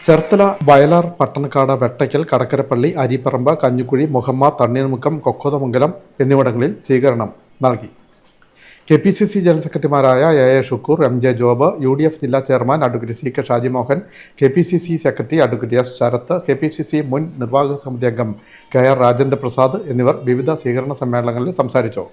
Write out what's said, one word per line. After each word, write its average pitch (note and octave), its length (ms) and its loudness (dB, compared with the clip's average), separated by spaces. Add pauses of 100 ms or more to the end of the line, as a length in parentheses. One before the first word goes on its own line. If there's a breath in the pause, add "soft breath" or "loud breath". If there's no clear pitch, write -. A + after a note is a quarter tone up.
ചേർത്തല, E3+ 400 4 (240)
വയലാർ, D3+ 360 6 (140)
പട്ടണക്കാട്, C3+ 600 -2
വെട്ടയ്ക്കൽ, C3 500 -2
കടക്കരപ്പള്ളി, C#3 580 0 (140)
അരിപ്പറമ്പ്, B2+ 480 0 (120)
കഞ്ഞിക്കുഴി, B2+ 420 0 (100)
മുഹമ്മ, C3 340 0 (120)
തണ്ണീർമുക്കം, C3 540 0 (100)
കൊക്കോതമംഗലം C3+ 680 0 (300)
എന്നിവിടങ്ങളിൽ C3 480 2 (160)
സ്വീകരണം B2 440 2 (340)
നൽകി. A#2 260 -2 (960 soft breath)
കെ D#3 140 6
പി G3 140 2
സി G#3 160 0
സി G3+ 120 -2
ജനറൽ E3 220 4
സെക്രട്ടറിമാരായ C#3 560 2 (220)
എ - 20 4 (100)
എ C3 120 2
ഷുക്കൂർ, C#3 300 -2 (100)
എം B2 60 0 (100)
ജെ B2+ 80 2 (100)
ജോബ്, A#2+ 260 2 (160)
യു C3 140 2
ഡി D#3 100 0
എഫ് D#3 160 -6
ജില്ലാ C3 240 0
ചെയർമാൻ C3 300 0 (100)
അഡ്വക്കേറ്റ് A#2 320 -6
സി C3 160 -6
കെ C3 140 -4
ഷാജിമോഹൻ, B2 500 -2 (400 loud breath)
കെ C#3 160 4
പി F3 140 2
സി F3+ 160 0
സി E3+ 180 -4
സെക്രട്ടറി C3+ 420 -2
അഡ്വക്കേറ്റ് A#2 360 -2
എസ് B2 180 -6
ശരത്ത്, B2 360 -2 (120)
കെ C3+ 140 2
പി D#3 120 -2
സി D#3 160 -8
സി D3+ 100 0 (120)
മുൻ D3 100 -2 (200)
നിർവാഹക C#3 420 0
സമിതി B2 260 -4
അംഗം A2 220 -4 (420 loud breath)
കെ B2+ 160 4
ആർ C3+ 160 2
രാജേന്ദ്രപ്രസാദ് C3 760 0 (120)
എന്നിവർ B2 240 2 (120)
വിവിധ C3 220 0 (140)
സ്വീകരണ B2+ 280 -4 (120)
സമ്മേളനങ്ങളിൽ A#2+ 580 -2
സംസാരിച്ചു. A2+ 500 -2